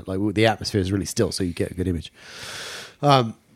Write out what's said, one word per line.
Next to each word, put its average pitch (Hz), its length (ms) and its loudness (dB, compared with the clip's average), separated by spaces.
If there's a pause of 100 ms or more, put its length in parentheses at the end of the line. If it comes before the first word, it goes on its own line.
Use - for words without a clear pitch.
like, 95 120 -4
w-, 104 140 0
the 110 140 6
atmosphere 107 340 0
is 90 120 0
really 95 140 0
still, 92 260 0
so - 120 -4
you 85 80 -2
get 90 200 -4
a - 20 -18
good 90 140 -2
image. 82 240 -4 (880)
Um, 131 320 4 (220)